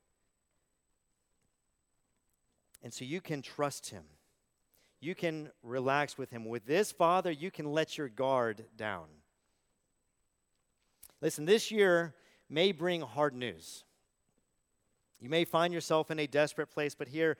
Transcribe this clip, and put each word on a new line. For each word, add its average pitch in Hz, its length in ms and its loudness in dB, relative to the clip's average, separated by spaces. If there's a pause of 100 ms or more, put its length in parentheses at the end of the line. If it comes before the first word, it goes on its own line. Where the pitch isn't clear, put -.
(2750)
And 120 100 -12
so - 100 -10
you 147 160 -6
can 151 220 -4
trust - 480 -4
him. 92 140 -14 (960)
You 180 140 -6
can 156 340 -4 (140)
relax 131 540 0
with 131 120 -8
him. 113 160 -10
With 113 200 -6
this 175 260 2
Father, 180 400 4
you 151 180 -6
can 147 240 -6
let 156 240 0
your 147 100 -4
guard 117 580 0 (120)
down. 98 300 -6 (2250)
Listen, 151 240 -2
this 214 260 4
year 175 420 4 (360)
may 170 220 2
bring 170 300 -2
hard 139 320 0
news. 113 500 -8 (1400)
You 120 100 -14
may 165 140 4
find 170 300 2
yourself 160 380 2
in 156 80 -2
a 151 80 0
desperate 147 400 2
place, 147 280 -4
but 135 140 -10
here 156 300 2